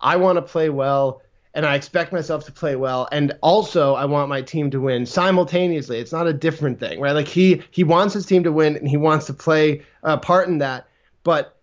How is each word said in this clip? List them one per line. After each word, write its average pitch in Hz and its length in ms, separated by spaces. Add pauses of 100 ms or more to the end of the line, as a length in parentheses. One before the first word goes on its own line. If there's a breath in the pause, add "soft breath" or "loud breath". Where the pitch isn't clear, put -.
"I 147 140
wanna 185 260
play 160 280
well, 139 520 (320 soft breath)
and 151 120
I 143 100
expect 165 360
myself 156 340
to - 60
play 143 240
well, 127 360
and 147 300
also 160 540
I 131 100
want 143 240
my 139 120
team 143 300
to 135 100
win 127 240
simultaneously." 175 960
It's 117 120
not 165 160
a 160 60
different 147 460
thing, 82 200
right? 143 140
Like, 147 140
he, 185 340 (100)
he 180 120
wants 175 300
his 202 120
team 185 180
to 170 80
win, 151 240
and 147 120
he 139 100
wants 151 300
to 139 60
play 156 500 (200 soft breath)
a 151 140
part 180 300
in 175 120
that. 131 280 (360)
But, 156 400